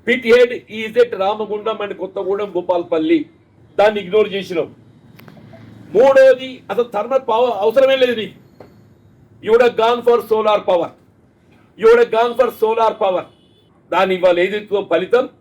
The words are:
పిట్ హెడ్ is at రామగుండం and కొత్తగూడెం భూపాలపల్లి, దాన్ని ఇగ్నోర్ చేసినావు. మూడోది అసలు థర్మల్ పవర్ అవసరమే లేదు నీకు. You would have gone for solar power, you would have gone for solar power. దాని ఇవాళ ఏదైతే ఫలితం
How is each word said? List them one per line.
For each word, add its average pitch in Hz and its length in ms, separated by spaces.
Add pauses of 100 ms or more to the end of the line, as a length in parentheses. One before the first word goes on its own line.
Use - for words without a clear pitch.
పిట్ 247 240
హెడ్ 240 240 (240)
is 220 240
at - 180
రామగుండం 214 640
and 196 160
కొత్తగూడెం 196 540
భూపాలపల్లి, 170 640 (600)
దాన్ని 208 260
ఇగ్నోర్ 196 300
చేసినావు. 175 360 (1200)
మూడోది 262 540 (220)
అసలు 233 240
థర్మల్ 240 340
పవర్ 233 260 (100)
అవసరమే 262 380
లేదు 247 180
నీకు. 190 160 (1080)
You 202 80
would 240 140
have - 160
gone 233 240
for 240 100 (140)
solar 214 280 (100)
power, 180 200 (920)
you 208 100
would 233 140
have 233 140
gone 240 220
for 247 100 (140)
solar 220 300 (100)
power. 185 220 (680)
దాని 190 260
ఇవాళ 175 260
ఏదైతే 208 380 (100)
ఫలితం 185 320 (160)